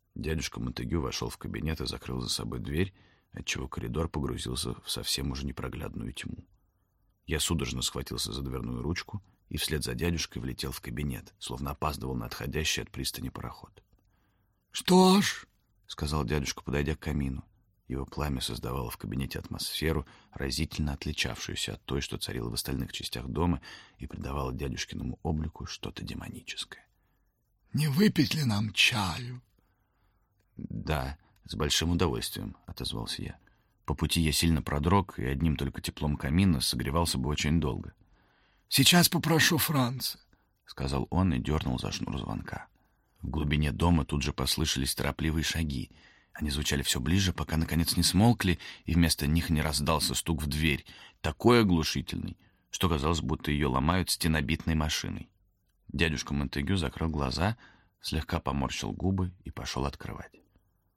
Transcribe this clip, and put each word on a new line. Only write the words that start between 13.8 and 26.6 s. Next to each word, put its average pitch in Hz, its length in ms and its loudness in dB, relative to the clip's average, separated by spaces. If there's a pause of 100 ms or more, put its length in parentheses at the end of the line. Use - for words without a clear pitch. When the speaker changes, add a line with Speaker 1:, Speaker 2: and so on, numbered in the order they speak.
Speaker 2:
«Что 185 500 8
ж», - 260 -2 (460)
Speaker 1:
сказал 73 320 0
дядюшка, 71 380 -2
подойдя 71 320 0
к - 40 -10
камину. 71 460 -4 (420)
Его 65 180 -4
пламя 69 360 -2
создавало 58 480 -4
в - 80 -12
кабинете - 420 -4
атмосферу, - 680 -2 (240)
разительно 73 640 -2
отличавшуюся - 800 -6
от - 120 -12
той, 69 160 -2
что - 160 -6
царила - 320 -6
в 57 60 -6
остальных 65 360 -4
частях - 360 -8
дома, 76 340 0 (380)
и - 80 -10
придавало 67 440 -6
дядюшкиному 64 680 -6
облику 78 440 -4
что-то - 380 -10
демоническое. - 800 -12 (920)